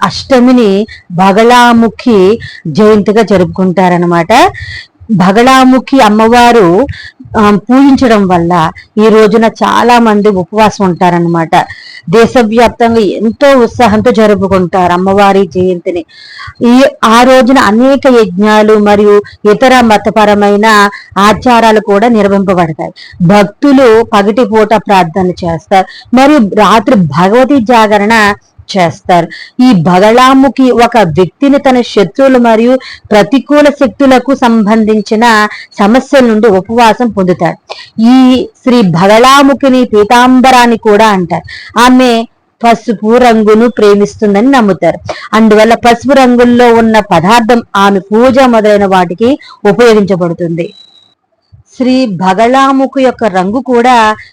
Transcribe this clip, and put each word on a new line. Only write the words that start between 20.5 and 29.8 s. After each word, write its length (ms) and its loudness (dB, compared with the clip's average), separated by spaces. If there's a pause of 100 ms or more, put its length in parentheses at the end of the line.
ఆచారాలు 640 0
కూడా 280 -2
నిర్వహింపబడతాయి. 840 -2 (280)
భక్తులు 840 2
పగటిపూట 720 -2
ప్రార్థనలు 600 -2 (120)
చేస్తారు 720 -4
మరియు 220 2
రాత్రి 580 0
భగవతి 640 0
జాగరణ 760 0 (440)
చేస్తారు. 500 -2 (360)
ఈ 100 4
బగళాముఖి 960 2